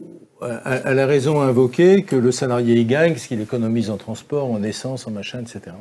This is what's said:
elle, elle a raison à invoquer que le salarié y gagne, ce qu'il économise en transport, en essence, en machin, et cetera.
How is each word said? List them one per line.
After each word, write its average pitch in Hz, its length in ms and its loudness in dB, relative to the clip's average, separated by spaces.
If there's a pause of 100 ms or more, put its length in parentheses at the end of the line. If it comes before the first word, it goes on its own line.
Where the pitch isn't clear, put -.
(640)
elle, 131 200 -2
elle 135 140 0
a 135 60 2
raison 143 360 2
à 139 40 2
invoquer 131 580 4
que 143 120 -2
le 127 160 4
salarié 123 440 2
y 117 100 4
gagne, 151 300 2
ce - 120 -12
qu'il 113 140 -6
économise 113 480 -2
en 104 80 -6
transport, 131 540 -6
en 104 120 -2
essence, 123 440 -6
en 113 40 -8
machin, 107 320 -10
et 113 40 -14
cetera. 95 340 -16